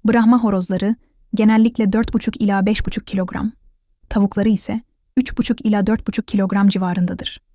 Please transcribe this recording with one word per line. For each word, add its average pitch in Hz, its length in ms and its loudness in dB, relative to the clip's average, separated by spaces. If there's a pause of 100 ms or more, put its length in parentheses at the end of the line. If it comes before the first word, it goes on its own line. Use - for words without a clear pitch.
Brahma 233 380 4
horozları 196 520 -2 (380)
genellikle 220 600 4
dört 220 200 0
buçuk - 280 -2
ila 196 240 0
beş 208 200 0
buçuk - 220 -6
kilogram, 190 440 -4 (580)
tavukları 202 400 0
ise 214 320 -2 (360)
üç 254 200 -2
buçuk - 280 -4
ila 208 220 2
dört 214 200 -2
buçuk - 200 -6
kilogram 196 400 0
civarındadır. 180 760 -4 (140)